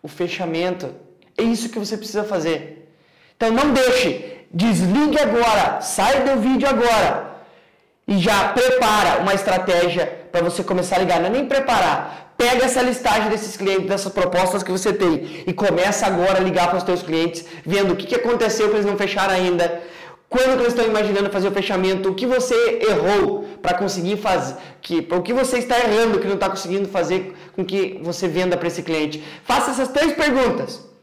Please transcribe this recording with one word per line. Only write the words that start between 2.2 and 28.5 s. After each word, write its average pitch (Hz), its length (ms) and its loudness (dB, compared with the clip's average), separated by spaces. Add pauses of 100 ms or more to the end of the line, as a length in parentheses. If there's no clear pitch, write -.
fazer. 165 680 -6 (420)
Então 226 160 0
não 277 200 2
deixe, 254 800 0
desligue 214 680 2
agora, 226 600 2
sai 247 440 2
do 269 180 2
vídeo 254 260 2
agora 226 680 2 (680)
e 196 120 0
já 190 320 2
prepara 240 720 2
uma 196 120 2
estratégia 180 960 0
pra 175 100 2
você 175 200 -2
começar 180 360 0
a - 20 4
ligar. 175 220 2
Não 180 60 0
é - 100 0
nem 285 80 0
preparar, 240 920 0
pega 240 280 4
essa 254 160 2
listagem 226 480 0
desses 214 260 -4
clientes, 190 320 0
dessas 196 240 -2
propostas 185 500 0
que 185 100 -6
você 185 200 0
tem 170 560 -2
e 180 60 -4
começa 196 520 0
agora 190 320 2
a 185 60 2
ligar 175 260 2
pros 180 140 0
teus 180 180 0
clientes, 165 440 -2 (200)
vendo 190 280 2
o - 20 0
que - 120 -8
que 240 80 -2
aconteceu 226 520 0
pra 208 100 2
eles 208 80 0
não 202 120 0
fecharem 190 380 0
ainda, 175 460 0 (480)
quando 262 280 2
que 240 60 2
eles 233 100 2
estão 240 120 2
imaginando 208 440 0
fazer 196 200 -2
o - 20 -2
fechamento, 190 580 0
o 185 60 -2
que 233 100 -4
você 240 540 2 (100)
errou - 560 0 (160)
pra 180 120 0
conseguir 185 440 -2
fazer, 165 380 -2 (260)
que, 165 300 -2
o 180 100 0
que 214 120 -4
você 254 260 0
está 240 200 0
errando 220 400 2
que - 80 -2
não 196 100 0
tá 190 120 0
conseguindo 190 400 -4
fazer 185 460 -2 (200)
com 190 80 -4
que 185 380 -4
você 175 260 -6
venda 175 300 0